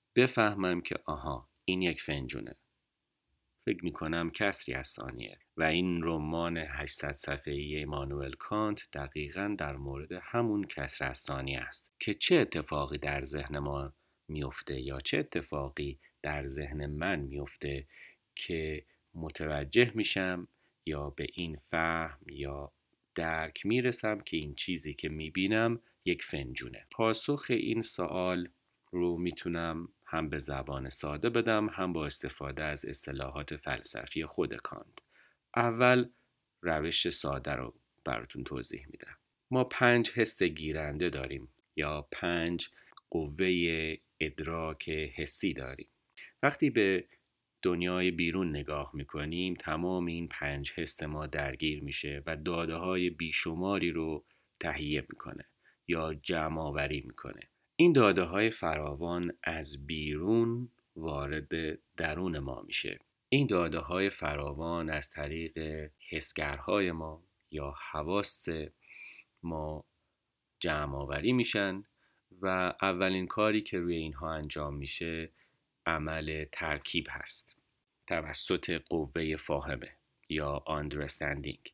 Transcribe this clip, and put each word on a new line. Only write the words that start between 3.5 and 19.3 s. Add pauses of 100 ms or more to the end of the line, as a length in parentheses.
فکر
می‌کنم
کسری
از
ثانیه (200)
و
این
رمان
هشتصد
صفحه‌ای
ایمانوئل
کانت
دقیقاً
در
مورد
همون
کسر
از
ثانیه
است
که
چه
اتفاقی
در
ذهن
ما (340)
میفته
یا
چه
اتفاقی (220)
در
ذهن
من
میفته (480)
که (280)
متوجه